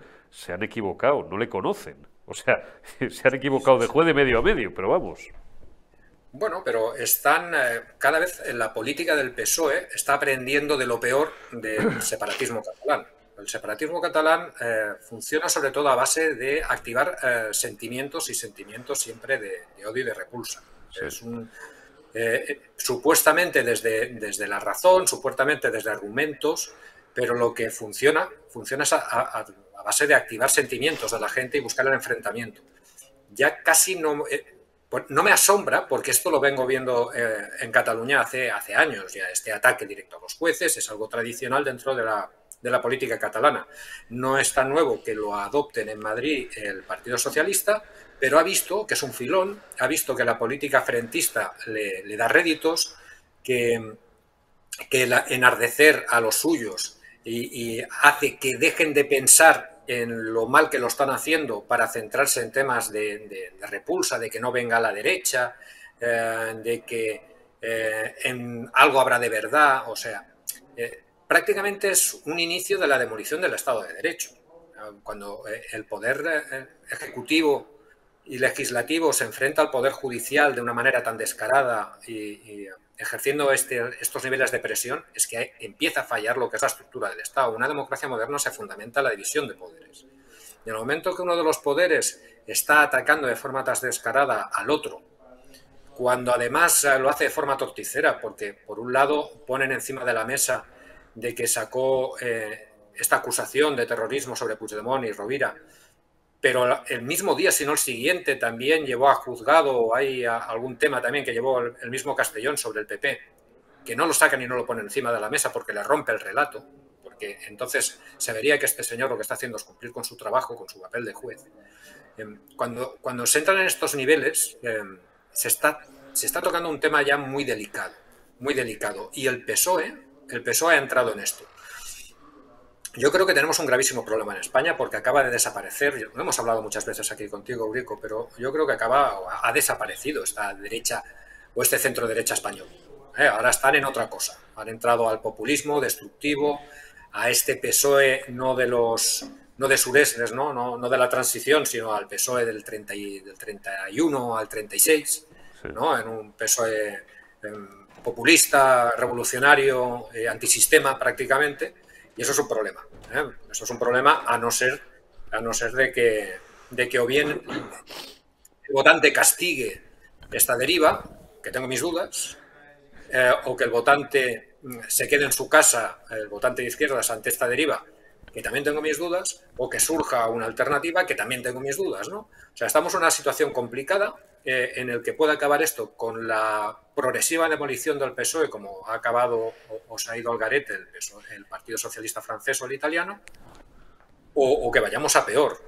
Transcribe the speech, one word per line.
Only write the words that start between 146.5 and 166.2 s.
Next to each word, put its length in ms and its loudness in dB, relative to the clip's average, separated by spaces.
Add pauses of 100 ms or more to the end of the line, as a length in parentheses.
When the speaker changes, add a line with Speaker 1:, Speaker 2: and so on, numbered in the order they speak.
Speaker 2:
a 180 0
este 240 2
pesoe 760 4
no 260 -2
de 100 2
los, 580 0 (340)
no 100 0
de 80 4
sureses, 560 2
¿no? 200 -2
No, 240 -4
no 120 -4
de 100 2
la 100 4
transición, 580 2
sino 280 -4
al 140 -4
pesoe 360 -2
del 200 -4
treinta 280 -10
y, 280 -10
del 180 -20
treinta 500 -10
y 120 -2
uno 360 0
al 120 -4
treinta 260 -10
y 60 2
seis, 480 2 (340)
Speaker 1:
Sí. 100 -10
Speaker 2:
¿no? 240 0
En 120 -4
un 240 -12
pesoe, 720 -2 (380)
em, 440 -14 (160)
populista, 920 4
revolucionario, 1160 2
eh, 140 -6
antisistema 720 4
prácticamente, 760 0 (420)
y 60 -8
eso 100 0
es 60 2
un 100 0
problema, 320 -4 (340)
¿eh? 100 0 (260)
Eso 140 -10
es 60 -6
un 80 -6
problema 480 4
a 100 2
no 140 -2
ser, 320 0 (500)
a 80 -2
no 120 -4
ser 200 -2
de 200 2
que, 420 2 (360)